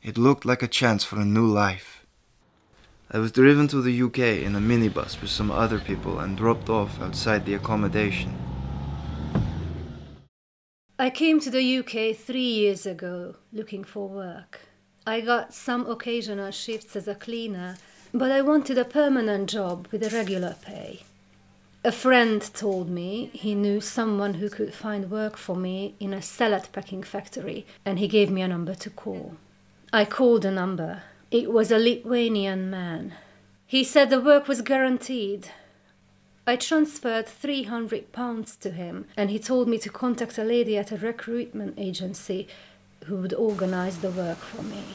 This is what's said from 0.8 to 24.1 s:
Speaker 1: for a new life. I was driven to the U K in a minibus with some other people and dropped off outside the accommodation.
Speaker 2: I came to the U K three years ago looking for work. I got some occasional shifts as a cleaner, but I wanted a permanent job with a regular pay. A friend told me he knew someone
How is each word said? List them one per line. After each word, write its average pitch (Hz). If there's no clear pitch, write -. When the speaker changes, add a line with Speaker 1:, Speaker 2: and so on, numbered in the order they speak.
Speaker 1:
for -
a 104
new 107
life. 104
I 110
was 113
driven 143
to 139
the 123
U 123
K 120
in 101
a -
minibus 110
with -
some 104
other 107
people 90
and 92
dropped 110
off 104
outside 101
the 98
accommodation. 104
Speaker 2:
I 262
came 311
to 285
the 254
U 254
K 220
three 254
years 196
ago 180
looking 214
for 202
work. 185
I 220
got 233
some 247
occasional 214
shifts -
as 202
a 208
cleaner, 202
but 254
I 269
wanted 277
a 240
permanent 220
job 180
with 208
a 220
regular 185
pay. -
A 233
friend 240
told 190
me 185
he 208
knew 202
someone 208